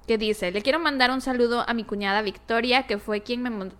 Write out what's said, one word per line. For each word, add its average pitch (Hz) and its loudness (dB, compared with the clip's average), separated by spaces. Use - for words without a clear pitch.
que 226 2
dice: 208 0
"Le 247 -2
quiero 277 2
mandar 277 2
un 262 -2
saludo 240 0
a 233 0
mi 233 -4
cuñada 202 0
Victoria, 233 0
que 202 -2
fue 208 -4
quien 240 -4
me 247 -4
mo-, 196 -6